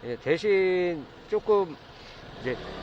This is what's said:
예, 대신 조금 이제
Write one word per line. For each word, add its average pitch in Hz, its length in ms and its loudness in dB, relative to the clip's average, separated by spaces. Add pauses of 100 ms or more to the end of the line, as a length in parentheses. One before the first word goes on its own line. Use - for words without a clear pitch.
예, 120 100 -6
대신 180 880 2 (240)
조금 202 460 2 (640)
이제 123 140 -2 (280)